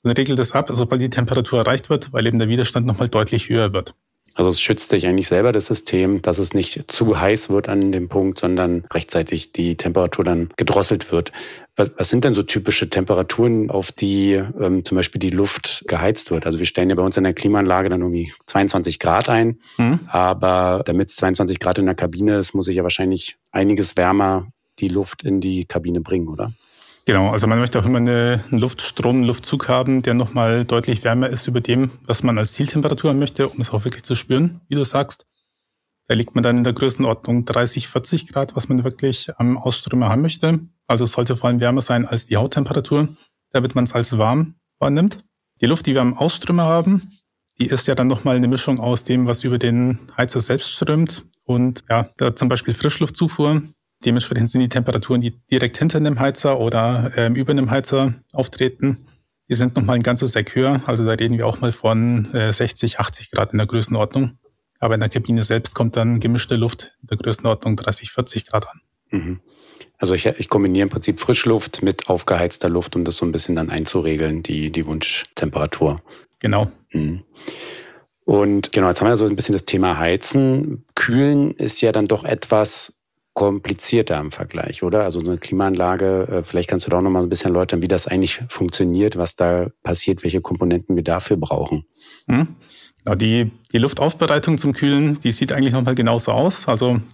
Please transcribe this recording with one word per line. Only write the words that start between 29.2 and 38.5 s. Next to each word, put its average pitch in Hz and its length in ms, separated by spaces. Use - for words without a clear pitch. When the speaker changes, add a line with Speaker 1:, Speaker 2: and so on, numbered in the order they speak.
Speaker 1:
Luftzug - 420
haben, 131 360
der 123 100
nochmal 120 520
deutlich 117 380
wärmer 123 260
ist 120 180
über 123 120
dem, 123 300
was - 160
man 117 160
als 107 160
Zieltemperatur 147 640
möchte, 139 340
um - 100
es 120 120
auch 107 140
wirklich - 180
zu - 100
spüren, 143 540
wie 143 80
du 143 100
sagst. - 400
Da 135 60
liegt 117 220
man 123 80
dann 123 140
in 120 60
der 123 100
Größenordnung 120 720
dreißig, 120 420
vierzig - 400
Grad, - 280